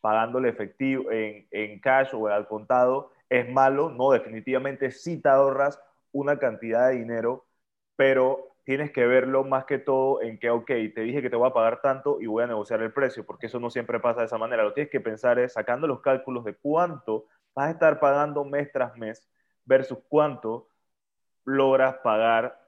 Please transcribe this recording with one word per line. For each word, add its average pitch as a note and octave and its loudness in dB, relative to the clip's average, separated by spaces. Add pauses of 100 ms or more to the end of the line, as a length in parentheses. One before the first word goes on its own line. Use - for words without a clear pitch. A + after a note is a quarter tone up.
pagándole A#2 0
efectivo, A2+ -4
en, G#2+ -6
en G#2 -8
cash C3+ 2
o A2 -4
al G#2 -2
contado, B2+ 0 (160)
es B2 0
malo. C3+ 2
No, B2+ 0
definitivamente B2+ -2
sí E3 -10
te D3 2
ahorras C#3 2 (320)
una C#3 -2
cantidad A#2 0
de C3 2
dinero, A#2 -4 (500)
pero C3+ 2 (100)
tienes C#3+ -4
que B2 2
verlo C3 4
más C3 -2
que C3+ -4
todo C3 0
en A2+ -8
que, A#2 -2
ok, A#2 0 (280)
te A2+ -6
dije B2+ -4
que B2 -4
te A#2+ -2
voy A#2+ 4
a - 0
pagar A2+ 2
tanto C#3+ -2
y A2+ -8
voy A2 -2
a - -4
negociar A2 -4
el A2+ -6
precio, C3 -2
porque - -12
eso A#2+ -6
no A#2+ -6
siempre A#2 -4
pasa A#2+ 0
de A2+ 0
esa A2+ -6
manera. A2+ 0
Lo G#2 -2
tienes D3 -6
que C3+ -2
pensar A#2+ 0
es B2 0
sacando A#2+ -4
los C3 -4
cálculos B2+ -2
de G#2 -8
cuánto C#3+ -4 (280)
vas C#3 -2
a - -2
estar D#3+ 2
pagando C#3+ 0
mes C#3+ -6
tras A#2+ -4
mes A2+ -12 (360)
versus C3 4 (100)
cuánto C3 -2 (760)
logras C3+ 4
pagar A2+ 2